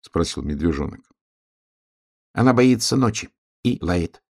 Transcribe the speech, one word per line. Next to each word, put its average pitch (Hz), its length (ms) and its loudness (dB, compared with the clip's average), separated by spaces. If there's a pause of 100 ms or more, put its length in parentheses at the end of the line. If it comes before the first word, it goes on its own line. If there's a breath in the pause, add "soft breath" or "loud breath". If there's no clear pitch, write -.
спросил - 400 -4
медвежонок. 73 680 -4 (1200)
"Она 131 180 4
боится 127 440 4
ночи 113 340 -2 (320)
и 123 180 -2
лает", — 85 500 -4